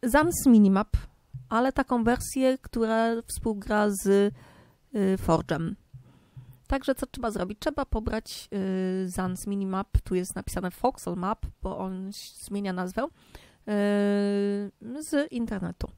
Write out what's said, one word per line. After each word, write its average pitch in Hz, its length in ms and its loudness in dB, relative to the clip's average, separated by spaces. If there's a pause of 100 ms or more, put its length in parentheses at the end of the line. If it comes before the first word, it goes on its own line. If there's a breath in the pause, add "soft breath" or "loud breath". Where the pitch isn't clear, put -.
e, 254 60 0
Sans 311 360 4
Minimap, 202 500 8 (520)
ale 247 240 2
taką 240 320 0
wersję, 262 540 2
która 226 680 0
współgra 208 640 0
z, 196 160 -4
e, 196 1080 0
Forge'em. 165 580 0 (920 loud breath)
Także 269 280 0
co 254 120 -6
trzeba 247 240 -6
zrobić? 202 280 -6
Trzeba 294 280 -2
pobrać, - 600 -4 (580)
e, 180 40 -6
Sans 185 360 -4
Minimap, 196 580 -2
tu - 100 -2
jest 180 220 -2
napisane 185 340 -4 (120)
Voxel - 340 0
Map, 185 300 -4 (160)
bo 190 160 -6
on 190 300 -6
ś-, - 260 -14 (100)
zmienia 196 280 -4
nazwę, 185 300 -4
e, 302 60 -4 (1900 loud breath)
z 311 320 -2
internetu. 220 640 -6